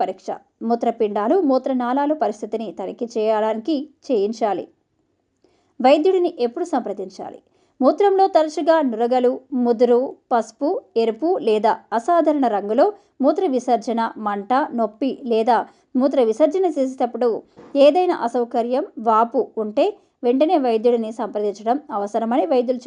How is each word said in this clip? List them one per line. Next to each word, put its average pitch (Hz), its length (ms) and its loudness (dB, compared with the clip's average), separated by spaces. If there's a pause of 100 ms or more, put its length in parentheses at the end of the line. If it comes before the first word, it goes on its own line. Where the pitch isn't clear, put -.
పరీక్ష, - 240 -6 (360)
మూత్రపిండాలు, 226 760 0
మూత్రనాళాలు 262 760 0
పరిస్థితిని 220 680 -4
తనిఖీ 202 280 -8 (100)
చేయడానికి 220 720 -2 (180)
చేయించాలి. 208 600 -2 (1120)
వైద్యుడిని 339 580 4
ఎప్పుడు 240 260 -4
సంప్రదించాలి? 208 760 -8 (420)
మూత్రంలో 381 460 4
తరచుగా 320 540 2
నురగలు, 247 580 0 (140)
ముదురు, 240 600 2 (160)
పసుపు, 277 500 -2 (160)
ఎరుపు 226 400 0
లేదా 214 400 0 (160)
అసాధారణ 302 540 2
రంగులో 220 460 0 (280)
మూత్ర 339 260 2
విసర్జన, 233 680 -2
మంట, 202 360 -4
నొప్పి 240 720 -2
లేదా 226 420 0 (300)
మూత్ర 269 280 2
విసర్జన 302 420 2
చేసేటప్పుడు 247 800 -2 (320)
ఏదైనా 302 400 4
అసౌకర్యం, 240 680 -2 (140)
వాపు 226 480 2 (100)
ఉంటే 220 400 -2 (260)
వెంటనే 285 340 2
వైద్యుడిని 233 540 0
సంప్రదించడం 214 680 -4 (120)
అవసరమని 226 540 -2
వైద్యులు 254 420 0